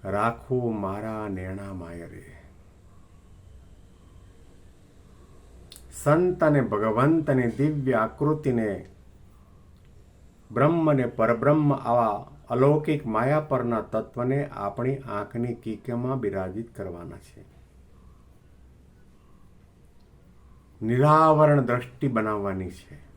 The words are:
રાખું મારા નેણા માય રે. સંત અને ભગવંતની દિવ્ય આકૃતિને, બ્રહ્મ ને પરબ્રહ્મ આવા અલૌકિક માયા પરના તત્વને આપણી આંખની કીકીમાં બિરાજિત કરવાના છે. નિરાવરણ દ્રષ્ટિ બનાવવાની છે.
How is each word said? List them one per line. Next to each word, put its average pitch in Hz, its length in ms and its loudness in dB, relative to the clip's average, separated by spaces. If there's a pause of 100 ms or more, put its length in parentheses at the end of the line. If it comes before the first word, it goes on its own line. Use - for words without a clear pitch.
રાખું 110 720 -2
મારા 104 520 -6
નેણા 95 460 -10
માય 85 320 -12
રે. 92 160 -18 (3750)
સંત 175 520 0
અને 147 200 4
ભગવંતની 120 920 2
દિવ્ય 135 420 0
આકૃતિને, 123 720 0 (1800)
બ્રહ્મ 156 420 2
ને 131 140 2
પરબ્રહ્મ 120 680 2
આવા 117 420 2 (340)
અલૌકિક 147 580 2
માયા 123 340 0
પરના 120 420 -2
તત્વને 123 600 -4
આપણી 120 520 -4 (120)
આંખની 117 460 -6
કીકીમાં 120 680 -6
બિરાજિત 98 540 -6
કરવાના 87 440 -12
છે. - 260 -20 (3250)
નિરાવરણ 147 840 6
દ્રષ્ટિ - 420 -4
બનાવવાની 104 640 -2
છે. - 460 -20